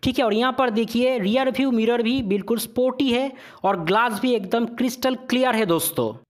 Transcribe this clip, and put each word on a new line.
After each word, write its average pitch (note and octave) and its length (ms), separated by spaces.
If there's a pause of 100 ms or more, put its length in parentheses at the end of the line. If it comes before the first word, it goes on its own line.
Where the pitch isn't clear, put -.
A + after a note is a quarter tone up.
ठीक B3+ 160
है, C4 60
और G#3 80
यहाँ B3 240
पर B3+ 120
देखिए A#3 500
रियर B3 320
व्यू C4 200
मिरर A#3 320
भी B3+ 200
बिल्कुल G3+ 340
स्पोर्टी B3+ 540
है C4 200 (320)
और F#3 200
ग्लास G#3 380
भी B3+ 140
एकदम A3+ 300
क्रिस्टल B3+ 500 (140)
क्लियर B3 260
है A3 100
दोस्तों। D#3 480 (160)